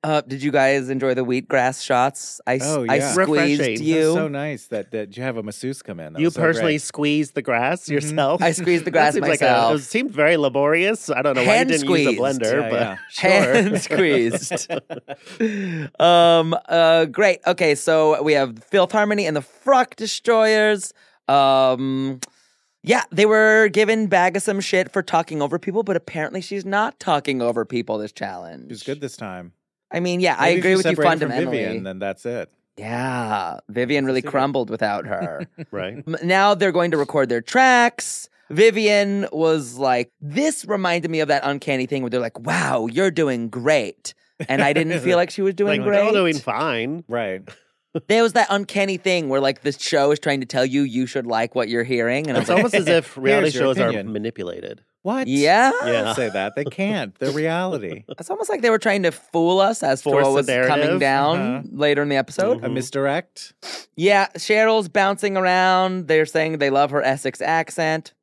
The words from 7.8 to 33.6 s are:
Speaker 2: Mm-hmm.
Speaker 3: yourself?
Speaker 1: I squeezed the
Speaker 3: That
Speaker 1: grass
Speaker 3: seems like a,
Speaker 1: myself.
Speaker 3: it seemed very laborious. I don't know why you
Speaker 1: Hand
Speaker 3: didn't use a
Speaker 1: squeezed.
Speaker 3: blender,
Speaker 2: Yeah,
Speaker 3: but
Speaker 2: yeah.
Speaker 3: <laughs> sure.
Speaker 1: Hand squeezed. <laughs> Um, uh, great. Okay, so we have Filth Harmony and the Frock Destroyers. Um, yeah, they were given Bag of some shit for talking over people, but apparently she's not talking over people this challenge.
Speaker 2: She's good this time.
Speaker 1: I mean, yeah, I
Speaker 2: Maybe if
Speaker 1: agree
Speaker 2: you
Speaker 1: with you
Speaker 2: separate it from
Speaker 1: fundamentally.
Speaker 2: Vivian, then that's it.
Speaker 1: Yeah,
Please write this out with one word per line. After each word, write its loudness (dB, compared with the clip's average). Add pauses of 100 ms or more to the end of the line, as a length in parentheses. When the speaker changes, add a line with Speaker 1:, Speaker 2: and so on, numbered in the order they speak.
Speaker 2:
Mm-hmm. -6
Speaker 3:
yourself? 0
Speaker 1:
I 4
squeezed 0
the -4
Speaker 3:
That 2
Speaker 1:
grass 4
Speaker 3:
seems -2
like 0
a, 2
Speaker 1:
myself. 4
Speaker 3:
it -6
seemed -4
very 4
laborious. 0
I -2
don't 0
know 0
why 2
you 4
Speaker 1:
Hand 2
Speaker 3:
didn't 0
use 4
a 2
Speaker 1:
squeezed. -6 (220)
Speaker 3:
blender, 0
Speaker 2:
Yeah, -4
Speaker 3:
but -2
Speaker 2:
yeah. -4
Speaker 3:
<laughs> -20
sure. 2
Speaker 1:
Hand 2
squeezed. 0 (680)
<laughs> -4
Um, 6 (120)
uh, 4
great. 2
Okay, 2
so 2
we 2
have 0
Filth 2
Harmony 0
and -2
the -2
Frock 0
Destroyers. 2 (340)
Um, 2 (640)
yeah, 2
they 2
were 4
given 0
Bag 2
of -2
some -2
shit -2
for -2
talking -2
over -2
people, -4
but -4
apparently -6
she's -10
not -2
talking -2
over 0
people -4
this -10
challenge. -12
Speaker 2:
She's -16
good -10
this -12
time. -14 (380)
Speaker 1:
I -6
mean, -2
yeah, 2
I 2
Speaker 2:
Maybe 4
if 2
Speaker 1:
agree 2
Speaker 2:
you 4
Speaker 1:
with 0
you 4
Speaker 2:
separate 0
it 6
from 2 (100)
Speaker 1:
fundamentally. -2
Speaker 2:
Vivian, -6
then -10
that's -8
it. -8 (280)
Speaker 1:
Yeah, -6 (100)